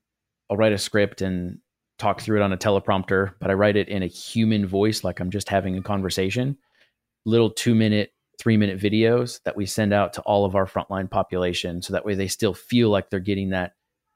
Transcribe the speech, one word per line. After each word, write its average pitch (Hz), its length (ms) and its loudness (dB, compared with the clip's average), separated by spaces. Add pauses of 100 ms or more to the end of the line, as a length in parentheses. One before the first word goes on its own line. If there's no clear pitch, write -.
(500)
I'll 104 60 -2
write 110 160 4
a 98 60 0
script 101 440 0
and 92 380 -4 (380)
talk 101 220 -2
through 110 180 0
it 101 60 4
on 98 80 0
a 92 40 -4
teleprompter, 98 840 0
but 95 100 -2
I 95 40 2
write 104 220 4
it 98 120 0
in 95 160 -4
a - 20 -2
human 110 580 0
voice, 98 380 0
like 90 160 -6
I'm 90 120 -4
just 101 180 -6
having 95 280 0
a 95 60 -6
conversation. 101 720 -2 (680)
Little 110 260 4
two-minute, 110 600 2 (260)
three-minute 104 400 2
videos 113 640 0
that - 140 -6
we 104 100 -4
send 104 260 0
out 101 200 2
to - 80 -12
all 101 240 2
of 95 100 0
our 95 120 2
frontline 95 440 -6
population, 90 720 -2
so 95 120 -10
that 87 100 -2
way 104 100 -2
they 95 140 -2
still 98 260 -2
feel 120 360 2
like 98 200 0
they're 98 80 -2
getting 98 300 -2
that 92 260 -4 (420)